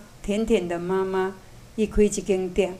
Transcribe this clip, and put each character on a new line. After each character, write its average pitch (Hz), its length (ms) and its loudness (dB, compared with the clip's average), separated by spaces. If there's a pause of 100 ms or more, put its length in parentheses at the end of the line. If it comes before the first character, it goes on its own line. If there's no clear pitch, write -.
(220)
甜 208 220 -2
甜 202 240 2
的 175 100 -4
妈 185 240 0
妈， 185 300 -2 (440)
伊 214 100 0
开 208 160 2
一 208 80 6
间 185 400 -2
店， 185 300 0